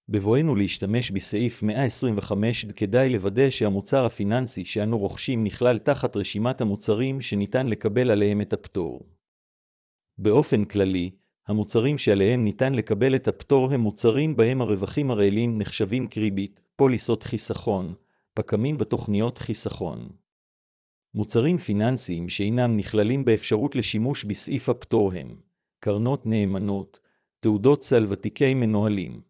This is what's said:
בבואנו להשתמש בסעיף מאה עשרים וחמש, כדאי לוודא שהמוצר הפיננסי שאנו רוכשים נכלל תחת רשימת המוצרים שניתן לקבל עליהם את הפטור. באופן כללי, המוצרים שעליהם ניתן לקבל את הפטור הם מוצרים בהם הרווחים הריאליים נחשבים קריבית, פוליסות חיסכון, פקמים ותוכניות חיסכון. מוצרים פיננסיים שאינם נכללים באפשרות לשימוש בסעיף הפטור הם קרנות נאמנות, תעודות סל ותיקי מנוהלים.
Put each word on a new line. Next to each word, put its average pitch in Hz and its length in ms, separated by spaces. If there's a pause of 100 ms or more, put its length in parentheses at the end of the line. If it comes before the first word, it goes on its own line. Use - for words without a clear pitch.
בבואנו 113 460
להשתמש 101 560
בסעיף 107 520
מאה 107 200
עשרים 117 340
וחמש, 107 480
כדאי 107 440
לוודא 110 400
שהמוצר 110 560
הפיננסי 110 600
שאנו 110 340
רוכשים 101 440
נכלל 117 360
תחת 135 380
רשימת 110 440
המוצרים 117 600
שניתן 123 460
לקבל 113 440
עליהם 104 300
את 101 120
הפטור. 82 560 (1080)
באופן 107 480
כללי, 95 460 (360)
המוצרים 113 500
שעליהם 107 460
ניתן 131 300
לקבל 117 420
את 131 120
הפטור 131 460
הם 131 60
מוצרים 120 560
בהם 120 260
הרווחים 107 500
הריאליים 107 460
נחשבים 107 500
קריבית, 101 540 (140)
פוליסות 123 480
חיסכון, 98 680 (400)
פקמים 120 460
ותוכניות 110 580
חיסכון. 82 720 (1040)
מוצרים 120 440
פיננסיים 104 720
שאינם 113 480
נכללים 107 480
באפשרות 113 500
לשימוש 117 480
בסעיף - 460
הפטור 107 440
הם 65 220 (440)
קרנות 110 460
נאמנות, 101 760 (400)
תעודות 113 440
סל 113 260
ותיקי 120 440
מנוהלים. 104 760